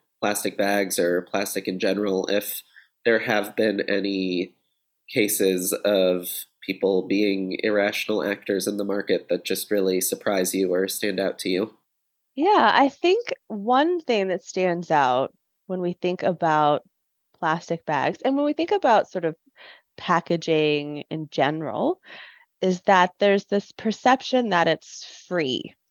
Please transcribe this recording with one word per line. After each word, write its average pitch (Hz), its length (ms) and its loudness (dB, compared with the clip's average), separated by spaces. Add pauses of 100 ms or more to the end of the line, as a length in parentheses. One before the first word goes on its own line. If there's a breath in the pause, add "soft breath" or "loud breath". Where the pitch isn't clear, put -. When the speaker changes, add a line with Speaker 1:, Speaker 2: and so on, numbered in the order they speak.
(200)
Speaker 1:
plastic 104 360 -2
bags 101 420 0
or 87 240 2
plastic 101 460 -6
in 92 100 -4
general, 95 480 -2
if - 360 -2 (420 soft breath)
there 113 160 4
have 104 360 -2
been 107 320 2
any 95 680 -2 (580)
cases 95 600 0 (120)
of 92 440 2 (320)
people 95 460 -2
being 98 560 0
irrational 104 600 -2
actors 101 420 -2
in 101 100 -4
the 101 80 -4
market 98 440 -2
that - 160 -2
just - 260 -4
really 95 300 2
surprise 95 540 -2
you 92 200 0
or 95 140 0
stand 98 320 -4
out 95 180 -4
to - 100 -6
you. 95 240 -2 (600)
Speaker 2:
Yeah, 311 400 4
I 269 140 4
think 381 440 0 (140)
one 254 540 0
thing 208 280 0
that 185 160 -4
stands 180 460 -2
out 135 420 2 (360)
when 185 120 -6
we 180 120 -2
think 180 300 -4
about 151 600 2 (560)
plastic 165 480 -4
bags 147 380 0
and 269 100 0
when 285 100 0
we 294 80 0
think 330 200 -2
about 302 360 4
sort 175 160 -6
of 160 120 -2 (600 loud breath)
packaging 151 1120 0
in 160 200 -8
general 156 680 -2 (600 loud breath)
is 185 220 0
that 185 380 6
there's 202 240 4
this - 280 -4
perception 247 760 0
that 170 160 4
it's - 600 -6
free, 151 460 -4 (160)